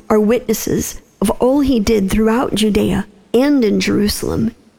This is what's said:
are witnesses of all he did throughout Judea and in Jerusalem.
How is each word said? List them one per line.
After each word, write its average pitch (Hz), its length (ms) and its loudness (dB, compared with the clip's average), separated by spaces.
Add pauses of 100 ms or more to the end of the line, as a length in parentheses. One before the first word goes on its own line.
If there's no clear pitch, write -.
are 214 100 4
witnesses - 800 -2 (180)
of 202 200 -2
all 262 220 2
he 262 180 2
did 202 300 0
throughout 220 460 0
Judea 208 520 0 (260)
and 269 300 2
in 202 160 2
Jerusalem. 202 720 -2 (280)